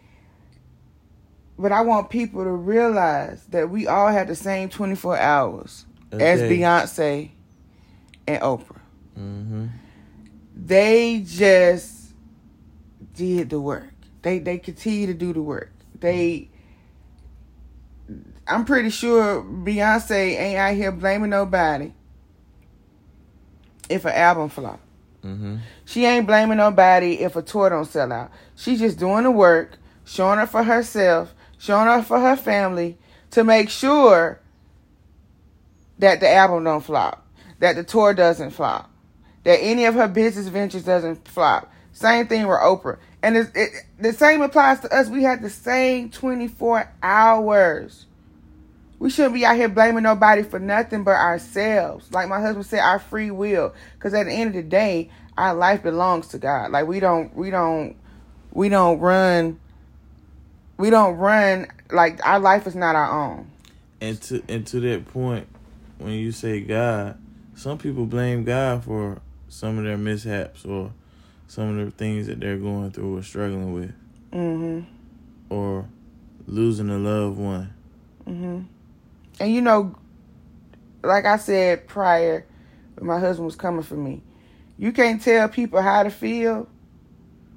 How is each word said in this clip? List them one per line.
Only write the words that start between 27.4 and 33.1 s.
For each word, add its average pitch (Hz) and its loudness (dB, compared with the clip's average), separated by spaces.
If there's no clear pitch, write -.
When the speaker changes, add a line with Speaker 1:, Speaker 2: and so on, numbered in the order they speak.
Speaker 1:
tour 196 0
don't 156 0
sell 135 -4
out. 120 -8
She's 247 -4
just 208 0
doing 196 0
the 254 4
work, 175 4
showing 190 0
up 214 -2
for 220 0
herself, 208 0
showing 208 2
up 233 2
for 240 0
her 254 4
family 185 -2